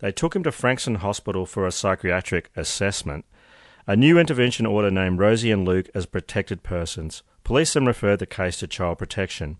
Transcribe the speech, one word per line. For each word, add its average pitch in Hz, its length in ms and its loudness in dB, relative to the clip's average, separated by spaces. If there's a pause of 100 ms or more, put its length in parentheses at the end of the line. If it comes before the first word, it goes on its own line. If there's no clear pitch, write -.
They 101 120 -4
took 165 220 -2
him 190 80 0
to 151 100 0
Frankston 127 440 0
Hospital 95 500 -4
for 98 200 -4
a 90 60 -2
psychiatric 92 840 -2
assessment. 82 680 -4 (640)
A 101 80 4
new 156 220 8
intervention 123 480 2
order 104 240 2
named 92 300 0
Rosie 110 320 4
and 98 120 2
Luke 92 300 2
as 90 120 -4
protected - 580 -6
persons. 82 580 -6 (220)
Police 147 300 2
then 135 120 4
referred 101 320 2
the 95 80 -4
case 90 320 -4
to - 80 -8
Child 85 320 -4
Protection. 85 600 -6